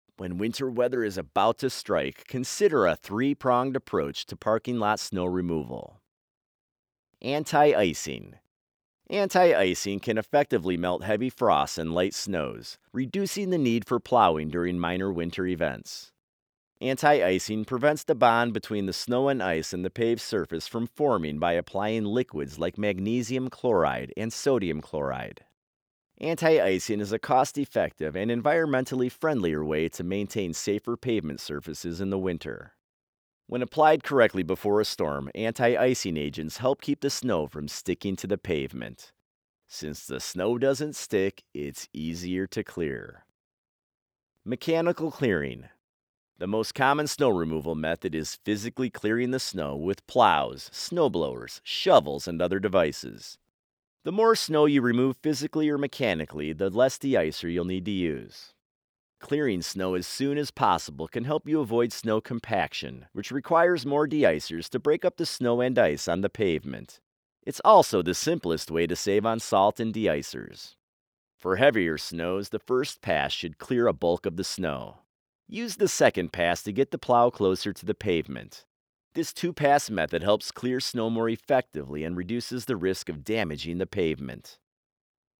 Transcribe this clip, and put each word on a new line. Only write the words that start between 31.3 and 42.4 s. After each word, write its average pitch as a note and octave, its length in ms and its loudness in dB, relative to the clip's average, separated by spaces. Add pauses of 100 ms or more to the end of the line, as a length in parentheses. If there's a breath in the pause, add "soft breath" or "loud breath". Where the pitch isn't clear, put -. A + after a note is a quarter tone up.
surfaces D#2+ 600 -8
in G2 120 -4
the G2 80 -2
winter. D#2+ 540 -6 (760)
When B2 160 -4
applied D#3 400 4
correctly A2+ 400 4
before G2+ 360 2
a G#2 60 2
storm, C#2+ 480 -4
anti-icing A#2 840 0
agents D2+ 400 -6
help C3 220 0
keep C#3+ 220 -6
the C#3 80 0
snow F2+ 380 -2
from D2 200 -10
sticking F#2+ 500 -6
to - 100 -10
the G2 100 -2
pavement. C2+ 760 -6 (540)
Since - 380 -12
the C2 140 -10
snow A2 400 -4
doesn't C3+ 360 -2
stick, - 460 -2 (140)
it's C#2+ 360 -10
easier F2+ 540 -4